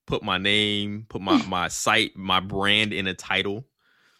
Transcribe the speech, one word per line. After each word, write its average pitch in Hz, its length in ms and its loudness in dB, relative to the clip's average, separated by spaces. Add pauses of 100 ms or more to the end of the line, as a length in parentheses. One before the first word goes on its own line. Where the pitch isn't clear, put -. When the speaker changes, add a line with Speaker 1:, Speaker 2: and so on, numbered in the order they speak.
Speaker 1:
put - 160 -2
my 98 160 0
name, 104 720 0
put 110 120 -8
my, 95 220 2
Speaker 2:
<laughs> 92 60 -8
Speaker 1:
my 87 200 0
site, - 480 0
my 92 240 0
brand 101 520 2
in 95 140 -2
a 92 80 -4
title. 101 520 -4 (540)